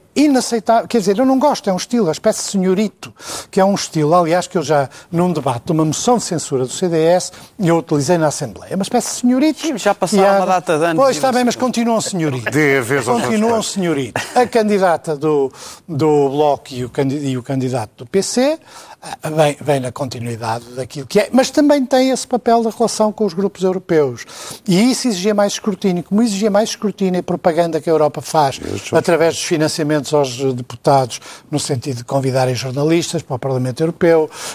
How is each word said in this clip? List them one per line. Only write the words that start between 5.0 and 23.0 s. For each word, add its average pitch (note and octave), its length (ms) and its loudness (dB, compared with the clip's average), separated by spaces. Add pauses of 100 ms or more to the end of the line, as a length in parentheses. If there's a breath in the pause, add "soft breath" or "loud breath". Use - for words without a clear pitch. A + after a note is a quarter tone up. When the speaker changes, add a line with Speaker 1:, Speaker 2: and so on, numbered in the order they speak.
Speaker 1:
num F3 180 2
debate, C#3 380 -4
numa D#3+ 160 2
moção D#3 320 2
de - 80 -4
censura C3+ 400 -2
do B2 80 -6
C F#3 160 -2
D E3 120 0
S, E3+ 300 2 (280 loud breath)
eu E3+ 200 2
utilizei D#3 400 0
na D#3 80 2
Assembleia. B2+ 460 -6
É - 20 -4
uma F#3+ 80 -2
espécie - 320 -2
de - 60 -10
senhorito. C4+ 400 2
Speaker 2:
Sim, D4 180 -4
já G3+ 160 0
passaram F#3+ 280 2
Speaker 1:
E G3 40 6
há G3 120 4
Speaker 2:
uma F#3 80 2
data F3+ 320 0
de D#3 60 2
anos E3+ 120 0
Speaker 1:
Pois, C4 200 4
Speaker 2:
e - 20 -6
Speaker 1:
está C4+ 100 0
Speaker 2:
não B3 60 0
Speaker 1:
bem, B3 80 2
Speaker 2:
se B3 40 2
Speaker 1:
mas A#3 100 0
continua A#3 400 0
um G3+ 40 0
senhorito. C#3+ 500 -4
Speaker 3:
Dê C#3 280 4
a - 20 2
vez B2+ 260 -2
ao C3 80 2
Speaker 1:
Continua A3 220 0
um - 20 0
Speaker 3:
Jorge A3+ 180 2
Costa. - 180 -4
Speaker 1:
senhorito. D3 460 -2 (140)
A B3 120 4
candidata F#3+ 680 0
do, C#3 360 0 (340 loud breath)
do D3 440 2
Bloco C#3+ 420 0
e B2 120 -6
o A#2 60 -8
candi-, C#3 280 -2
e C3+ 200 -4
o B2 40 -8
candidato B2+ 560 -4
do - 80 -16
P F#3+ 160 0
C, C#4+ 360 0 (640 loud breath)
ah, D#3+ 80 -6
vem, D3+ 300 2
vem C#3 200 0
na B2 120 -6
continuidade A#2 720 -6 (100)
daquilo C3 320 -10
que G#3 140 2
é, G3+ 120 -2
mas B3+ 180 2
também D4 360 4
tem C4 240 2
esse - 160 -4
papel A#3 380 2
da A3+ 60 -2
relação G#3+ 420 0